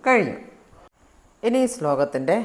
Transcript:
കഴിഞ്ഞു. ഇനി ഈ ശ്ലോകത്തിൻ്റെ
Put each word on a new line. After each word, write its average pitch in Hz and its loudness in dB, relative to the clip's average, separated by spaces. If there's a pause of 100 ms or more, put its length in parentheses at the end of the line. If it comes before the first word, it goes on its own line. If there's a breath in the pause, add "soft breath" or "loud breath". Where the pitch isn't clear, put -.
കഴിഞ്ഞു. 208 2 (1120)
ഇനി 240 2
ഈ 247 0
ശ്ലോകത്തിൻ്റെ 143 0